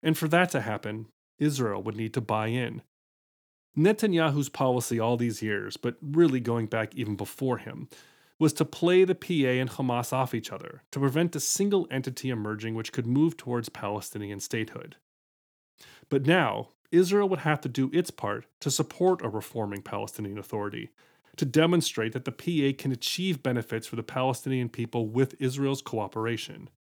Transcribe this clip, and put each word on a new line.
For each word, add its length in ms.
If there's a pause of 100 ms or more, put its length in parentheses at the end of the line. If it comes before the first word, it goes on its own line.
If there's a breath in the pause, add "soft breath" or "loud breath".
And 160
for 120
that 200
to 120
happen, 480 (280)
Israel 460
would 120
need 200
to 60
buy 260
in. 340 (960)
Netanyahu's 720
policy 500
all 160
these 260
years, 360
but 240
really 400
going 240
back 280
even 220
before 440
him, 280 (500 loud breath)
was 140
to 140
play 400
the 100
P 320
A 140
and 80
Hamas 420
off 220
each 180
other 400
to 80
prevent 380
a 20
single 500
entity 400
emerging 460
which 160
could 160
move 300
towards 320
Palestinian 720
statehood. 560 (1120 loud breath)
But 160
now, 460 (200)
Israel 380
would 100
have 220
to 80
do 240
its 180
part 340 (140)
to 100
support 540
a 60
reforming 540
Palestinian 540
Authority, 520 (480 soft breath)
to 80
demonstrate 680
that 140
the 80
P 320
A 80
can 180
achieve 500
benefits 460
for 80
the 80
Palestinian 640
people 400
with 320
Israel's 420
cooperation. 880 (140)